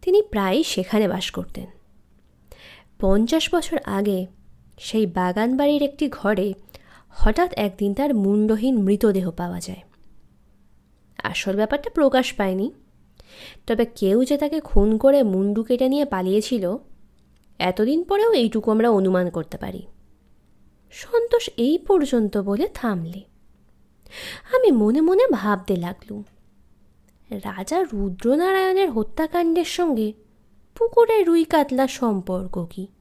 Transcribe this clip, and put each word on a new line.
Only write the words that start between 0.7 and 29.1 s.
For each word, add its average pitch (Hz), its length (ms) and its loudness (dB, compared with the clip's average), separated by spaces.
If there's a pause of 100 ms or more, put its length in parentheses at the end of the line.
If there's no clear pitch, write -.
বাস 180 220 -4
করতেন। 180 360 -12 (1300)
পঞ্চাশ 220 560 2
বছর 320 300 2
আগে 196 420 -2 (520)
সেই 220 280 0
বাগান 185 500 0
বাড়ির 285 260 4
একটি 277 260 -2
ঘরে 196 460 -2 (540)
হঠাৎ - 440 2
একদিন 202 420 -2
তার 277 200 0
মুণ্ডহীন 214 680 2
মৃতদেহ 196 480 2
পাওয়া 175 300 -8
যায়। 185 220 -14 (1400)
আসল 196 380 -6
ব্যাপারটা 233 340 -4
প্রকাশ 262 420 2
পায়নি, 196 400 -4 (960)
তবে 226 180 0
কেউ 220 400 0
যে 285 140 0
তাকে 294 220 -4
খুন 214 380 4
করে 269 240 4
মুন্ডু 202 400 -2
কেটে 247 260 -2
নিয়ে 285 160 0
পালিয়েছিল, 196 720 -4 (840)
এতদিন 220 460 -2
পরেও 415 280 2
এইটুকু 226 380 0
আমরা 220 200 2
অনুমান 185 400 2
করতে 165 260 -8
পারি।" - 300 -12 (1040)
সন্তোষ 466 680 -2
এই 285 220 0
পর্যন্ত 254 580 0
বলে 202 380 -2
থামলে। 185 480 -6 (1300)
আমি 508 180 6
মনে 233 300 4
মনে 370 320 4
ভাবতে 202 440 -2
লাগলুম, 185 460 -8 (1080)
রাজা 202 520 -6
রুদ্রনারায়ণের 339 1080 0
হত্যাকাণ্ডের 330 760 -2